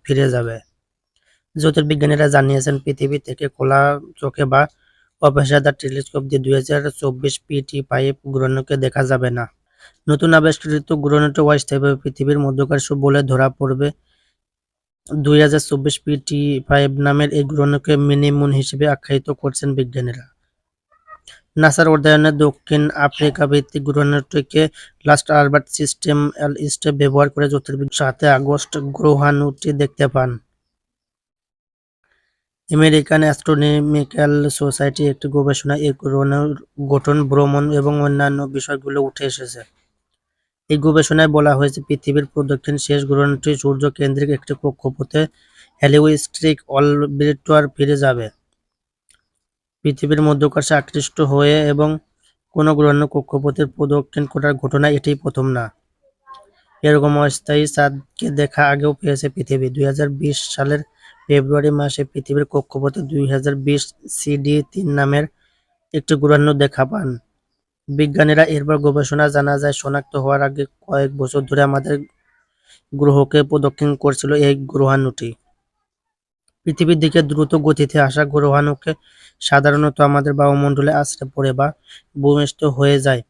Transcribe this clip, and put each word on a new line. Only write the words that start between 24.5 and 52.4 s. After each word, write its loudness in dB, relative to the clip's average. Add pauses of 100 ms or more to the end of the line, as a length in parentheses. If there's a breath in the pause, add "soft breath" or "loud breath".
লাস্ট 2
আরবার্ট 2
সিস্টেম -2
এলইস্ট -6
ব্যবহার 2
করে -2
জ্যোতির্বিজ্ঞানীরা -6
সাতে -2
আগস্ট 0
গ্রহাণুটি 0
দেখতে -2
পান। -2 (2250)
আমেরিকান 4
অ্যাস্ট্রোনমিক্যাল 0
সোসাইটি -2
একটি -4
গবেষণা -2
এই -2
গ্রহাণুর -2 (240)
গঠন, 0
ভ্রমণ 2
এবং 0
অন্যান্য 0
বিষয়গুলো -6
উঠে -6
এসেছে। -10 (1080)
এই 2
গবেষণায় 4
বলা 4
হয়েছে, -2
পৃথিবীর -2
প্রদক্ষিণ -4
শেষ -2
গ্রহাণুটি 0
সূর্য -2
কেন্দ্রিক -2
একটি -4
কক্ষপথে -4 (640 soft breath)
হেলিওস্ট্রিক 2
অরবিটর 0
ফিরে 0
যাবে। 0 (1600)
পৃথিবীর 0
মধ্যকাশে 2
আকৃষ্ট -4
হয়ে 2 (120)
এবং 0 (580)